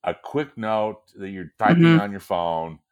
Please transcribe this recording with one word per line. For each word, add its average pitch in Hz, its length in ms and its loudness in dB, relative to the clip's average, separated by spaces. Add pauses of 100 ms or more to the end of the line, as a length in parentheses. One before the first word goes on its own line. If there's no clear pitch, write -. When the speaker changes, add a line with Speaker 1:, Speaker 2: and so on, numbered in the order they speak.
Speaker 1:
a 87 120 -4
quick - 420 -8
note 110 460 -4 (140)
that 98 120 -12
you're 92 300 -12
typing 165 240 4
Speaker 2:
Mm-hmm. 165 140 6
Speaker 1:
on 101 140 0
your 98 100 -10
phone 82 580 -4 (120)